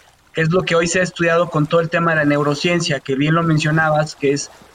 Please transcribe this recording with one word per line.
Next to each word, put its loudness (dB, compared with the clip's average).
que -4
es 0
lo 2
que -2
hoy 2
se 0
ha 2
estudiado 0
con 0
todo 2
el -2
tema 0
de 2
la 2
neurociencia, 0
que -6
bien 0
lo 0
mencionabas, 0
que 0
es -6